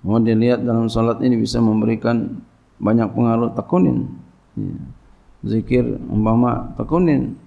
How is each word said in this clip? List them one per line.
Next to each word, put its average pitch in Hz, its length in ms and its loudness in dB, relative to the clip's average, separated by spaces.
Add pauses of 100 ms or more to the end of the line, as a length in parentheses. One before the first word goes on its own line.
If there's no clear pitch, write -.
Mau 113 160 2
dilihat 113 400 2
dalam 117 240 0
salat 113 400 0
ini 123 80 4
bisa 110 240 -2
memberikan 110 800 0 (400)
banyak 110 320 2
pengaruh, 117 480 0
tekunin. 151 480 0 (480)
Ya. 50 240 -8 (640)
Zikir 120 640 -2
umpama 113 720 0
tekunin. 151 560 0 (120)